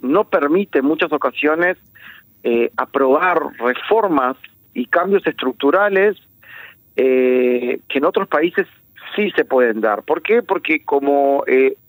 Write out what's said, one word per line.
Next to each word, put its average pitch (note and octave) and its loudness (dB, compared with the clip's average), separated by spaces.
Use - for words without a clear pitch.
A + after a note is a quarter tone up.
no D#3+ -4
permite D#3+ 0
en C3 0
muchas D#3 -2
ocasiones, D#3 -2
eh, A#2+ 0
aprobar C#3+ 0
reformas C3+ 0
y B2 -4
cambios F3+ 0
estructurales, F#3+ 0
eh, B2+ 2
que - -6
en C#3 0
otros F#3+ 0
países F3 -2
sí G#3 -2
se C#3+ 0
pueden A#2 2
dar. G#2+ 0
¿Por D#3+ -2
qué? A#3 2
Porque D#3 -4
como, C#3 2
eh, C3 4